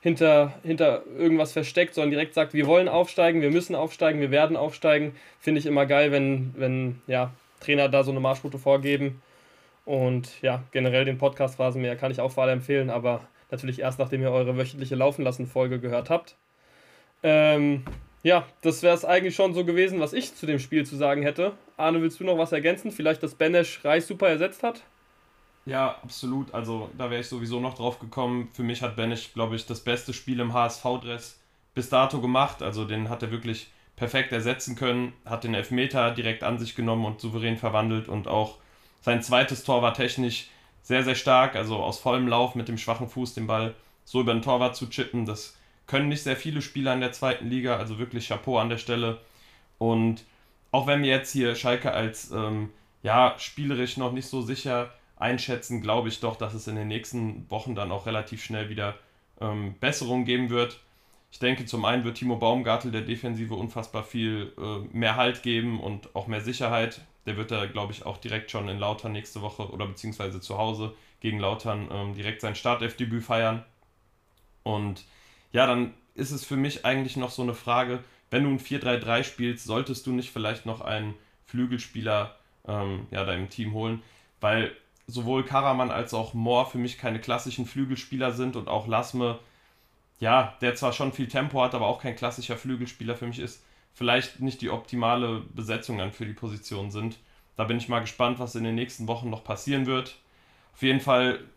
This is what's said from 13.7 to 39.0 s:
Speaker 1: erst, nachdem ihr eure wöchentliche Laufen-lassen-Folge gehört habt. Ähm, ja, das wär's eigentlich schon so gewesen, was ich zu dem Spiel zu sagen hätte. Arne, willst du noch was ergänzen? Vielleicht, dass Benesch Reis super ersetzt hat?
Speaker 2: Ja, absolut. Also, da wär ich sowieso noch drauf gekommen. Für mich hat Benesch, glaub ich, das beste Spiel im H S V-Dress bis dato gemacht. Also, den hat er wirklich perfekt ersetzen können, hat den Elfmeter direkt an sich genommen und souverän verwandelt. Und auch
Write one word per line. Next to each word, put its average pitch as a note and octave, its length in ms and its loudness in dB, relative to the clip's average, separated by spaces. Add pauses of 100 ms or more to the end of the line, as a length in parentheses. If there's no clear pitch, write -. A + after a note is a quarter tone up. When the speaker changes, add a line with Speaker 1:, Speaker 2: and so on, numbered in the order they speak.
Speaker 1:
erst, C3 200 -2
nachdem C3+ 220 0
ihr C3 120 2
eure B2+ 260 2
wöchentliche C3 380 -4
Laufen-lassen-Folge B2+ 800 2
gehört A#2+ 320 -2
habt. E3+ 260 0 (840)
Ähm, D3+ 640 6 (400)
ja, E3+ 200 8 (180)
das D#3+ 200 2
wär's E3+ 220 6
eigentlich F3+ 320 4
schon F#3+ 180 4
so F3 100 0
gewesen, F3+ 360 4
was D3 120 0
ich - 220 -4
zu - 120 -8
dem D3+ 120 2
Spiel D3 260 2
zu C#3 120 -10
sagen C#3+ 260 2
hätte. E3 300 2 (240)
Arne, E3 260 2
willst E3 160 0
du F#3 60 -8
noch F#3 120 4
was E3 140 2
ergänzen? F3 400 2
Vielleicht, D#3 320 0
dass D3+ 140 -6
Benesch E3+ 480 4
Reis E3 240 4
super G3 200 2
ersetzt E3+ 360 0
hat? A#3 180 -2 (840)
Speaker 2:
Ja, C3 360 0
absolut. C3 520 -6
Also, A2+ 420 -4
da B2 140 -4
wär A#2+ 100 -2
ich A#2+ 80 -8
sowieso A#2+ 320 -4
noch B2 140 -4
drauf A#2+ 240 -4
gekommen. A#2+ 540 -4
Für - 100 -6
mich A#2+ 200 -2
hat A2 140 -4
Benesch, A#2 380 -2
glaub A2+ 180 0
ich, A2+ 140 -6
das A2+ 140 -8
beste B2 320 -2
Spiel B2 280 -4
im A#2 140 0
H A#2+ 120 4
S A#2 120 -4
V-Dress A#2+ 640 -6 (340)
bis B2+ 160 -4
dato C3 300 4
gemacht. B2+ 420 2
Also, G#2+ 220 -4
den A2 260 -4
hat A#2 120 -6
er A2+ 80 -6
wirklich A2+ 360 -6 (300)
perfekt B2+ 360 0
ersetzen B2 440 -2
können, B2 360 0 (120)
hat A2+ 200 -6
den A2+ 100 0
Elfmeter B2 580 0
direkt A2+ 320 -4
an A#2+ 140 0
sich A2+ 180 -8
genommen A2+ 280 0
und G#2+ 160 -4
souverän A2+ 360 -2
verwandelt. A2 520 0
Und G2+ 200 -4
auch G#2+ 300 0 (420)